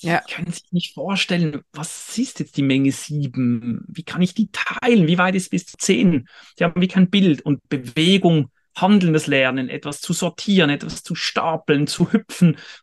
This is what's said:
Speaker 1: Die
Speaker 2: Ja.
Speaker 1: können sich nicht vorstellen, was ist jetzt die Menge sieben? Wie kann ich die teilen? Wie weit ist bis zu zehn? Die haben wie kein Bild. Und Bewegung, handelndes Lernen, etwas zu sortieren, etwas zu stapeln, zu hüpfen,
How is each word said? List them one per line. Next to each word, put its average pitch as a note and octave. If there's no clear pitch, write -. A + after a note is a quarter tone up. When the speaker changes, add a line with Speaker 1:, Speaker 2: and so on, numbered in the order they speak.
Speaker 1:
Die F3
Speaker 2:
Ja. E3+
Speaker 1:
können -
sich -
nicht F3
vorstellen, F3
was -
ist -
jetzt -
die C#3+
Menge C3+
sieben? B2
Wie -
kann -
ich F3+
die G#3+
teilen? A#3
Wie F3
weit F#3
ist F#3
bis F3+
zu -
zehn? F3+
Die E3+
haben F3
wie F#3
kein F#3
Bild. F#3
Und C#3+
Bewegung, D#3+
handelndes F3
Lernen, C3
etwas C#3+
zu -
sortieren, F3
etwas D3
zu -
stapeln, D3+
zu -
hüpfen, -